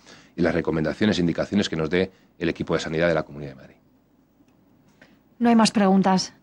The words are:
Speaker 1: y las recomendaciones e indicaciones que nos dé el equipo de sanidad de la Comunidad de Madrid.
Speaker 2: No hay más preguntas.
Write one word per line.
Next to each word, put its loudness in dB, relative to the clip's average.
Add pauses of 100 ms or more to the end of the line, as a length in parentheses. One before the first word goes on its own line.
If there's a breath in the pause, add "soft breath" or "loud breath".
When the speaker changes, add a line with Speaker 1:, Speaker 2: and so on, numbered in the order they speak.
(360 loud breath)
Speaker 1:
y -2
las 0
recomendaciones -2
e 0
indicaciones -2
que -6
nos -4
dé 0 (280 soft breath)
el -2
equipo -4
de -2
sanidad -2
de 0
la -2
Comunidad -14
de -20
Madrid. -20 (1600 soft breath)
Speaker 2:
No 2
hay 4
más 4
preguntas. 2